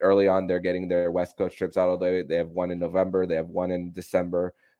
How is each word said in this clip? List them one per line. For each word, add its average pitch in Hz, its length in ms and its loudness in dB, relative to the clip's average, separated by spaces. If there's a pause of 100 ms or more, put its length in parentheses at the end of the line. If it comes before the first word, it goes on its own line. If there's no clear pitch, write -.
early 98 280 6
on, 92 180 2
they're 90 140 0
getting 90 260 -2
their 87 240 0
West 87 260 -2
Coast 92 220 -4
trips 92 180 -4
out 92 120 4
of 90 100 0
the 92 60 -2
way. 90 180 0
They 76 140 -2
have 82 140 -2
one 90 200 -4
in 87 80 -6
November, 92 480 0
they 87 80 -2
have 80 140 -2
one 90 240 -4
in 90 200 -6
December, 87 640 -2 (260)